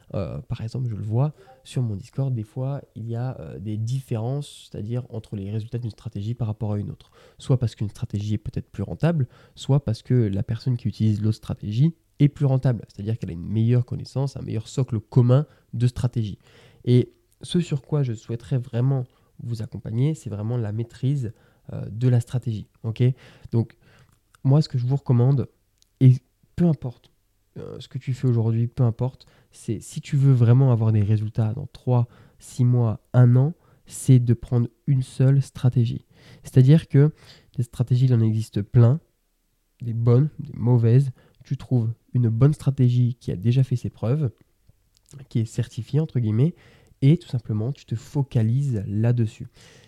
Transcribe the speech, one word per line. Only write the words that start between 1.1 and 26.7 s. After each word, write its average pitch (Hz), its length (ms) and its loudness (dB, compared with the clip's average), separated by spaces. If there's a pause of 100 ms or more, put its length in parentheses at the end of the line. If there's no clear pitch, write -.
sur - 180 -8
mon 110 140 -4
Discord, 135 400 -6
des 110 80 -6
fois, 131 400 -8 (140)
il 110 120 -12
y 117 60 -8
a, 123 240 -8
euh, 76 220 -14
des 107 160 -8
différences, 123 920 -6
c'est-à-dire 117 420 -8
entre 110 260 -12
les 98 160 -8
résultats 113 260 -6
d'une 117 140 -8
stratégie 107 420 -10
par 110 140 -6
rapport 107 240 -6
à 104 60 -4
une 98 120 -8
autre. - 220 -18 (260)
Soit - 180 0
parce - 200 -2
qu'une 104 120 -6
stratégie 104 460 -6
est 104 40 -2
peut-être - 300 -10
plus - 140 -8
rentable, 143 460 -2 (260)
soit - 300 0
parce - 180 -6
que - 120 -2
la 104 280 2
personne 120 340 -4
qui 117 120 -6
utilise 107 340 0
l'autre 110 140 0
stratégie 127 580 -2 (240)
est 147 100 6
plus 143 180 -4
rentable, 131 460 -2
c'est-à-dire 110 240 -8
qu'elle 90 140 -8
a 80 40 -8
une 82 120 -10
meilleure 113 400 0
connaissance, - 500 -8
un - 60 -12
meilleur 107 240 -6
socle 127 320 -4
commun 123 480 2 (260)
de 120 140 0
stratégie. 117 540 -4 (440)
Et 123 280 2 (300)
ce - 180 -2
sur 156 200 -4
quoi 147 220 -4
je 123 100 -4
souhaiterais 117 460 -6
vraiment 127 460 -2 (340)
vous 113 240 -8
accompagner, 120 520 -4
c'est - 160 -14
vraiment 107 260 -6
la 104 160 -6
maîtrise, 120 600 -6 (400)
euh, 104 200 -10
de 117 160 -2
la 123 100 4
stratégie. 117 480 -6 (160)
Ok ? 113 220 -2 (480)
Donc, 113 240 -2 (640)
moi, 139 200 4
ce - 60 -4
que 131 100 -4
je 120 60 -4
vous 131 120 -2
recommande, 127 520 2 (520)
et 131 160 8 (400)
peu 175 100 2
importe, - 460 -4 (440)